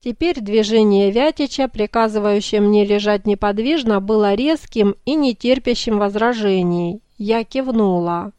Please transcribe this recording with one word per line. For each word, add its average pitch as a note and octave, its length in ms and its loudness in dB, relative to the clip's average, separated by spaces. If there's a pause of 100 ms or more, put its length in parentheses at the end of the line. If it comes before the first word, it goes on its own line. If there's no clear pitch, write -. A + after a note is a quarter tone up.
Теперь D4 340 -4
движение G#3 680 2
Вятича, C4+ 560 0
приказывающее G#3 920 0
мне G#3 240 4
лежать G3+ 420 0
неподвижно, G#3+ 760 0
было G#3 340 0
резким A3+ 600 0 (100)
и C#4+ 120 -2
нетерпящим A#3+ 800 0
возражений. G3 1000 0 (180)
Я A3 240 -2
кивнула. G3+ 960 -2